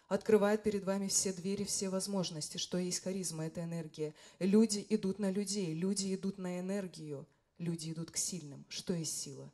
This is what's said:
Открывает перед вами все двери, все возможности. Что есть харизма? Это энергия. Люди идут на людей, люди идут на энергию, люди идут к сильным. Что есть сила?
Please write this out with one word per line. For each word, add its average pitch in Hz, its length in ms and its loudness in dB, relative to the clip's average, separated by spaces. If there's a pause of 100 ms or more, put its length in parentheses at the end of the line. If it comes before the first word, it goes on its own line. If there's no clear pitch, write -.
Открывает 208 540 6
перед 202 220 0
вами 196 240 0
все 190 260 2
двери, 196 300 -2
все 190 260 -2
возможности. 185 640 -2
Что - 220 -2
есть 180 220 -2
харизма? 170 440 -4
Это 160 180 -6
энергия. 160 520 -4 (240)
Люди 208 500 6
идут 202 300 2
на 202 120 2
людей, 190 440 0
люди 190 400 0
идут 190 240 -2
на 180 220 -4
энергию, 165 680 -6 (300)
люди 165 340 -4
идут 160 180 -8
к - 60 -12
сильным. 143 540 -6
Что - 240 -4
есть 160 260 -2
сила? 139 340 -10